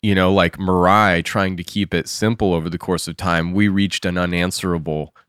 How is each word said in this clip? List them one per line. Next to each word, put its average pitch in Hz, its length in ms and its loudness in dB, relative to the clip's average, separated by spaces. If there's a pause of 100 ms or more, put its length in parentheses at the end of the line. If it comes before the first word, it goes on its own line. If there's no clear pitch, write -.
you 101 120 2
know, 92 160 4
like 92 280 2
Mirai 92 640 4
trying 95 320 -2
to 85 80 -10
keep 98 300 -4
it 82 120 -2
simple 107 460 -2
over 82 160 -2
the 85 80 -6
course 87 320 -4
of 85 80 -10
time, 85 380 -2
we 104 140 4
reached 98 360 0
an 90 140 -2
unanswerable 87 960 -4 (140)